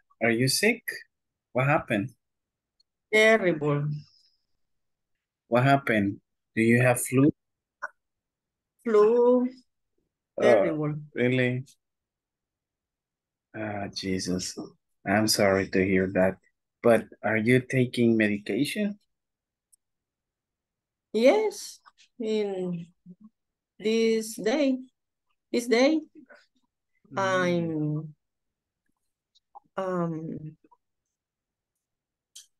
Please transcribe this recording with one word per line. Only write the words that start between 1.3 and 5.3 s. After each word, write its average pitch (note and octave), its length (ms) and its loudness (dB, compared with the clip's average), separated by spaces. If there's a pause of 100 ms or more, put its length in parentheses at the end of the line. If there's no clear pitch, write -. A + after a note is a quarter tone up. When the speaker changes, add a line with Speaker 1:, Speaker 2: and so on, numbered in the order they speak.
Speaker 1:
What C3 140 -2
happened? C3 440 -2 (1000)
Speaker 2:
Terrible. E3+ 720 2 (1600)